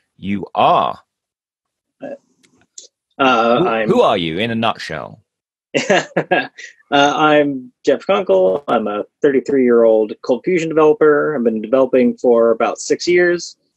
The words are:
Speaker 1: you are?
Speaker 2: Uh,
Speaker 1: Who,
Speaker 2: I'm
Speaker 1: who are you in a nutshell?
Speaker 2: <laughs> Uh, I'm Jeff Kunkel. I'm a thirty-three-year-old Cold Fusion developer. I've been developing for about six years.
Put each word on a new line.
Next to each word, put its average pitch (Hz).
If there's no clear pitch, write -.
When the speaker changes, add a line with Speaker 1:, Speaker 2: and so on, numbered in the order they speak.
Speaker 1:
you 98
are? 117
Speaker 2:
Uh, 120
Speaker 1:
Who, 180
Speaker 2:
I'm 113
Speaker 1:
who 247
are 139
you 82
in 117
a 117
nutshell? 78
Speaker 2:
<laughs> 135
Uh, 143
I'm 147
Jeff 135
Kunkel. 190
I'm 110
a 104
thirty-three-year-old 120
Cold 120
Fusion 170
developer. 151
I've 127
been 113
developing 123
for 117
about 110
six -
years. 175